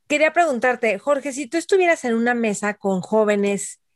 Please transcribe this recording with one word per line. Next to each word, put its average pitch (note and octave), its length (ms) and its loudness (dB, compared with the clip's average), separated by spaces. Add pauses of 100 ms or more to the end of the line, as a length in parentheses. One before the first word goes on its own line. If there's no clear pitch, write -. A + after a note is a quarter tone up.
quería D4+ 240 2
preguntarte, A#3+ 680 0
Jorge, C#4+ 340 -2
si C4 140 -8
tú E4+ 100 -4
estuvieras E4+ 480 2
en A#3 100 0
una A#3 200 0
mesa G#3 400 -2
con F#3+ 260 -2
jóvenes G3+ 800 0 (160)